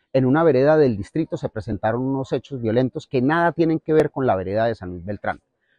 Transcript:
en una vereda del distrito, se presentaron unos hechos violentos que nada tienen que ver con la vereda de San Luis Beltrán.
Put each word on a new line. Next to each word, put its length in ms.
en 120
una 180
vereda 340
del 200
distrito, 400
se 120
presentaron 520
unos 320
hechos 280
violentos 460
que 140
nada 300
tienen 280
que 140
ver 160
con 160
la 100
vereda 300
de 100
San 140
Luis 160
Beltrán. 360